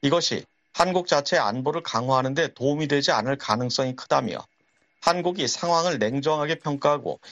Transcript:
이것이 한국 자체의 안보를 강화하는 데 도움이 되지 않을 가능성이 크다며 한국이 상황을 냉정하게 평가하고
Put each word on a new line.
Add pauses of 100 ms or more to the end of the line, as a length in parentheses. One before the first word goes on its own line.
이것이 (300)
한국
자체의
안보를
강화하는
데
도움이
되지
않을
가능성이
크다며 (540)
한국이
상황을
냉정하게
평가하고 (100)